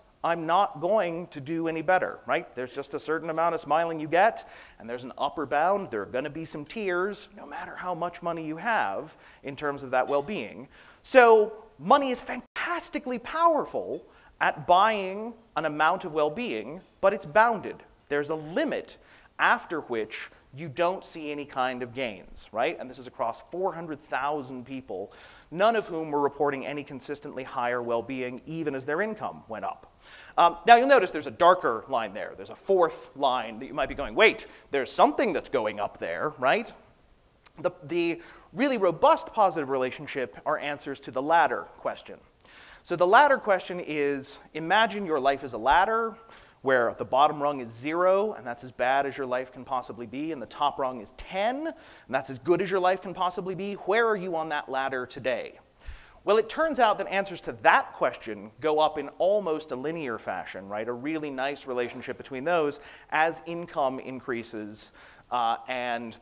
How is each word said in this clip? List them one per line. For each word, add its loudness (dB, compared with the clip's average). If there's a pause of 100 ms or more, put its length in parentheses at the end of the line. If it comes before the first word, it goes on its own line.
(240)
I'm 0
not 2
going 0
to -14
do -4
any -2
better, 2
right? -2
There's -6
just -8
a -6
certain -4
amount 0
of -4
smiling 0
you -6
get, 4 (300)
and -14
there's -8
an -12
upper -4
bound. 0
There -2
are -6
gonna -4
be -10
some -12
tears, -4
no -18
matter -12
how -6
much -6
money -6
you -6
have -2 (280)
in -8
terms -4
of -4
that 4
well-being. -4 (380)
So 8 (260)
money 4
is -4
fantastically -8
powerful 0 (360)
at 0
buying 4 (220)
an 0
amount 2
of -8
well-being, -2 (200)
but 6
it's -6
bounded. 2 (240)
There's -2
a -2
limit -4 (420)
after 2
which -6 (240)
you -10
don't 0
see -10
any -6
kind -2
of -8
gains, -8
right? -2
And -10
this -16
is -16
across -6
four -2
hundred -10
thousand -4
people, -10 (380)
none 2
of -2
whom -6
were 2
reporting 0
any -6
consistently -12
higher -2
well-being, -4
even -6
as -8
their -2
income -6
went -8
up. -12 (460)
Um, 6 (100)
now, 12
you'll 4
notice 6
there's -8
a -8
darker 6
line -2
there. -8
There's -14
a -14
fourth 2
line -2
that -12
you -14
might -2
be -8
going, -8
"Wait, 4 (240)
there's 0
something 4
that's -2
going -2
up -6
there," -4
right? 2 (840)
The, 0 (100)
the -2 (300)
really 2
robust 4
positive 2
relationship -4
are 0
answers -8
to -14
the -2
latter 4 (120)
question. -8 (640)
So -2
the 6
latter 8
question -2
is, -2 (160)
imagine 2
your 0
life 2
is -8
a -8
ladder 2 (460)
where 4
the -6
bottom 4
rung 0
is -10
zero, 2
and -14
that's -10
as -14
bad 2
as -4
your -4
life -4
can -16
possibly -6
be, -8
and -10
the -10
top -2
rung -2
is -16
ten, -4
and -6 (340)
that's -4
as -10
good 2
as -2
your 2
life 2
can -8
possibly -4
be. -6
Where 2
are 2
you -4
on -2
that -4
ladder -2
today? -6 (640)
Well, 6
it 0
turns -2
out 4
that -6
answers -4
to -6 (100)
that 4
question -4 (100)
go 2
up 2
in -6 (100)
almost 0
a -4
linear -6
fashion, -8
right? -4
A -4
really -6
nice -6
relationship -4
between -10
those 0 (300)
as 2
income -4
increases, -8 (380)
uh, 0 (100)
and -4